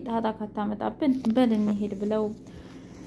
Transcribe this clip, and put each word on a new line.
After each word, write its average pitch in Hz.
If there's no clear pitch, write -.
ጣጣ 226
ካታመጣብን 214
በል 233
እንሄድ" 208
ብለው 214